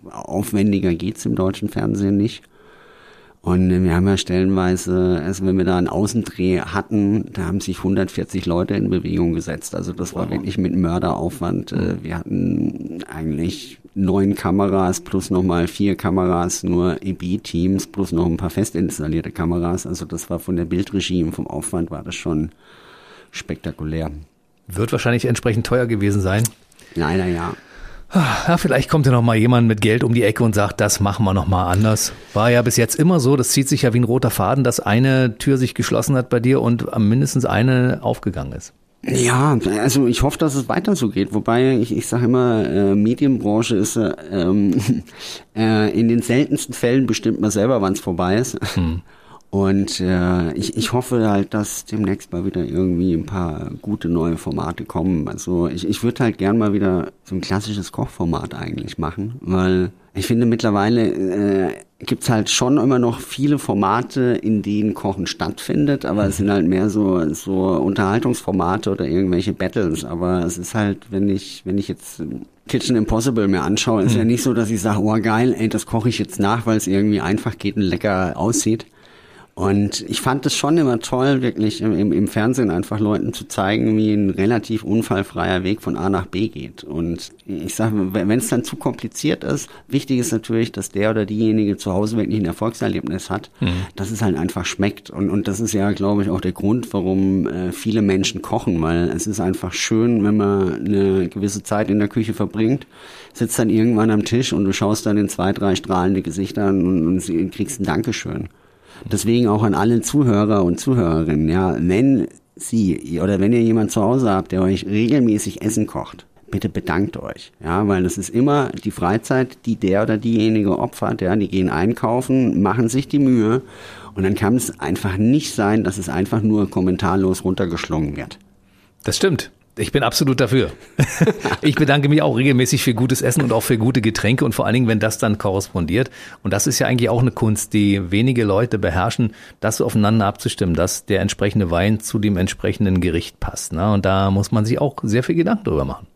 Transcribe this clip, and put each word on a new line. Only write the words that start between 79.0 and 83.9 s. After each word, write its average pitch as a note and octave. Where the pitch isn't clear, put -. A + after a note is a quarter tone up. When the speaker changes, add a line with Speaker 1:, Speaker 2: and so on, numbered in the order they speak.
Speaker 1:
Und G2
ich -
fand C3+
es C#3+
schon D3+
immer B2+
toll, C3
wirklich G#2+
im, G#2+
im, G2
im F#2
Fernsehen A#2
einfach F2+
Leuten G#2+
zu -
zeigen, G#2+